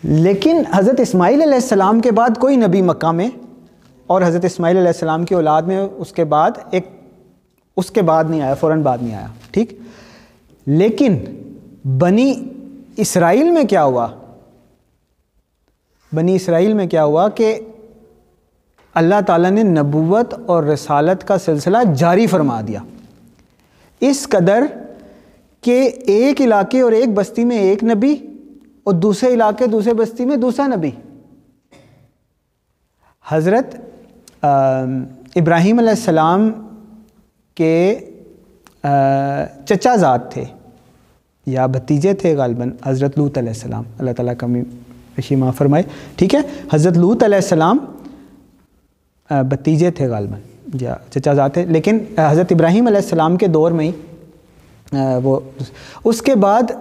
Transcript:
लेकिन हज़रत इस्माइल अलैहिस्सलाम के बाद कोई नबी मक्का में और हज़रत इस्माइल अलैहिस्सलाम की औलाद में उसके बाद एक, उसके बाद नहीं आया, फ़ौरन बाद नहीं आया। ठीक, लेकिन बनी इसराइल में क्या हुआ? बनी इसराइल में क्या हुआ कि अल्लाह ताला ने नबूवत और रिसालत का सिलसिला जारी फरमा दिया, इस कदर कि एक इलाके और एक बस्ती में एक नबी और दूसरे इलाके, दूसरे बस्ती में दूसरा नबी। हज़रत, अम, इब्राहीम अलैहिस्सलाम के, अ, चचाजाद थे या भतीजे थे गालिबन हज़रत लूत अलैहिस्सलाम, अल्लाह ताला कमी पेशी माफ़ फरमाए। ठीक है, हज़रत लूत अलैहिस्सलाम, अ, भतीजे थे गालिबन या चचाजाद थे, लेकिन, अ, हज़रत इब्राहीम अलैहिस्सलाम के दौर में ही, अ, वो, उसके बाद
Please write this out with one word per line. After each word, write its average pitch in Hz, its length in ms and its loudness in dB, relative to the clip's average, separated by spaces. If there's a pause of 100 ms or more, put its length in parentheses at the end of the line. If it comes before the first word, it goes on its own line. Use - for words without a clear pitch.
लेकिन 196 680 2
हज़रत 247 260 2
इस्माइल 214 420 2
अलैहिस्सलाम 233 580 2
के 240 100 0
बाद 226 280 2
कोई 269 180 2
नबी 202 260 2
मक्का 165 300 0
में 185 200 -2 (800)
और 185 120 2
हज़रत 175 220 0
इस्माइल 175 320 0
अलैहिस्सलाम 170 480 0
की 180 100 -4
औलाद 156 300 2
में 190 140 -2
उसके 196 460 -4
बाद 160 500 -2
एक, 185 160 -4 (840)
उसके 185 260 -2
बाद 160 280 2
नहीं 160 100 -2
आया, 135 140 -2
फ़ौरन 156 280 0
बाद 127 200 -2
नहीं 117 120 -8
आया। 107 160 -12 (240)
ठीक, 226 260 -4 (880)
लेकिन 190 760 0 (440)
बनी 180 680 0 (440)
इसराइल 208 520 2
में 320 160 2
क्या 190 160 2
हुआ? 123 320 0 (2000)
बनी 170 200 0
इसराइल 185 400 0
में 196 140 -2
क्या 165 140 0
हुआ 156 260 2
कि 220 460 -4 (1200)
अल्लाह 175 260 2
ताला 180 300 2
ने 208 120 2
नबूवत 165 720 0
और 170 300 -2
रिसालत 151 580 0
का 196 160 0
सिलसिला 175 460 0
जारी 170 420 2
फरमा 147 360 0
दिया, 104 220 -10 (1160)
इस 269 240 -2
कदर 202 400 2 (960)
कि 240 100 0 (360)
एक 247 320 2
इलाके 226 420 2
और 233 120 2
एक 226 200 2
बस्ती 202 300 -2
में 240 160 0
एक 196 240 0
नबी 233 400 0 (640)
और 202 60 0
दूसरे 196 380 0
इलाके, 214 360 0
दूसरे 220 260 0
बस्ती 226 320 -2
में 269 160 0
दूसरा 254 260 0
नबी। 170 280 -4 (2250)
हज़रत, 180 600 -2 (520)
अम, 131 600 0 (300)
इब्राहीम 170 420 2
अलैहिस्सलाम 190 720 2 (1080)
के, 170 380 2
अ, 269 60 -14 (1700)
चचाजाद 185 680 2
थे 123 100 -10 (1040)
या 127 180 0
भतीजे 143 480 0
थे 180 200 0
गालिबन 123 380 -4 (140)
हज़रत 135 320 -2
लूत 139 200 -2
अलैहिस्सलाम, 113 480 -8 (120)
अल्लाह 127 160 -4
ताला 123 200 -4
कमी 120 280 -4
पेशी - 720 -8
माफ़ 127 200 0
फरमाए। 147 280 2 (340)
ठीक 190 160 0
है, 285 100 0 (280)
हज़रत 165 240 2
लूत 175 260 2
अलैहिस्सलाम, 196 580 2 (1500)
अ, 139 120 0
भतीजे 156 480 0
थे 143 180 -4
गालिबन 104 300 -6 (440)
या 123 180 -8 (120)
चचाजाद 143 440 0
थे, 175 80 0
लेकिन, 180 540 0
अ, - 20 2
हज़रत 160 320 4
इब्राहीम 180 340 4
अलैहिस्सलाम 185 500 2
के 196 120 2
दौर 160 240 2
में 160 120 -2
ही, 160 80 -2
अ, - 1300 -8
वो, 135 340 -2 (520)
उसके 233 300 2
बाद 214 360 2 (100)